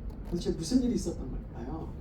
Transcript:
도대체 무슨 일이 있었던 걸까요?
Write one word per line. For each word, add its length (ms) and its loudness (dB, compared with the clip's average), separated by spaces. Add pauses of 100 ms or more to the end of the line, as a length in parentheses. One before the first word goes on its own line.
(300)
도대체 220 2
무슨 320 4
일이 120 4
있었던 340 0
걸까요? 720 -4